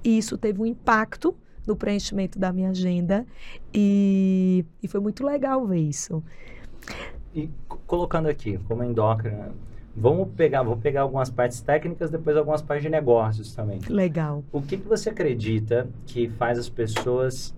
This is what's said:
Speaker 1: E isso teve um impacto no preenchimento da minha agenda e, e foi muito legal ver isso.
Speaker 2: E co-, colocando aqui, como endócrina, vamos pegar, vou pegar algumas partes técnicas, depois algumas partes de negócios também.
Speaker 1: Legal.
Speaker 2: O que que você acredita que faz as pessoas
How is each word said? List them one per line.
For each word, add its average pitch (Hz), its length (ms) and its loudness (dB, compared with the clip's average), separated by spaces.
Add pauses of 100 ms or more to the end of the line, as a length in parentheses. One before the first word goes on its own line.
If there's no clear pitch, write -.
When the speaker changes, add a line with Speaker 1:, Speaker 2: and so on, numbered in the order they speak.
Speaker 1:
E 226 120 6
isso 220 220 0
teve 208 240 -2
um 226 40 0
impacto 226 680 2 (320)
no 208 80 0
preenchimento 196 640 -2
da 185 140 0
minha 185 180 0
agenda 185 560 2 (480)
e, 190 880 6 (160)
e 214 60 -8
foi 202 140 -2
muito 214 260 -2
legal 269 400 0
ver 180 140 2
isso. 156 420 -2 (1120)
Speaker 2:
E 156 160 -6 (160)
co-, - 180 -10
colocando 170 440 0
aqui, 104 280 -2 (120)
como 120 160 -2
endócrina, 110 680 0 (460)
vamos 156 400 4
pegar, 139 260 4
vou 117 140 0
pegar 139 260 0
algumas 131 260 0
partes 123 320 0
técnicas, 160 520 0
depois 156 240 2
algumas 151 260 2
partes 147 220 -2
de 156 40 -2
negócios 117 680 2
também. 107 320 -4
Speaker 1:
Legal. 156 640 0
Speaker 2:
O 143 100 -2
que 190 140 -4
que 196 100 -8
você 214 240 0
acredita 110 760 0 (180)
que 120 220 -2
faz 120 320 0
as 117 80 -8
pessoas 123 880 -2